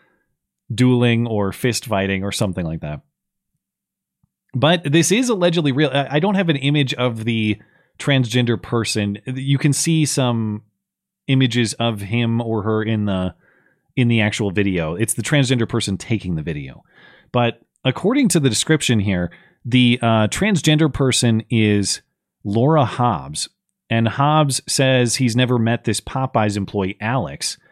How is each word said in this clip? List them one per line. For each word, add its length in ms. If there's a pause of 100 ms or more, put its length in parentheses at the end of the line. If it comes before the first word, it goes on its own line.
(720)
dueling 540
or 260
fist 320
fighting 400
or 80
something 320
like 160
that. 200 (1500)
But 360
this 220
is 160
allegedly 440
real. 200
I, 240
I 40
don't 160
have 120
an 80
image 380
of 300
the 340 (400)
transgender 640
person. 640
You 320
can 140
see 340
some 560 (640)
images 480
of 260
him 400
or 220
her 200
in 220
the, 300 (640)
in 120
the 140
actual 280
video. 440
It's 200
the 80
transgender 460
person 300
taking 380
the 60
video. 420 (480)
But 280 (240)
according 440
to 120
the 80
description 520
here, 300 (340)
the, 360
uh, 280
transgender 640
person 580
is 500 (440)
Laura 420
Hobbs. 600 (420)
And 180
Hobbs 580
says 500
he's 200
never 220
met 260
this 160
Popeyes 560
employee, 440
Alex, 580 (140)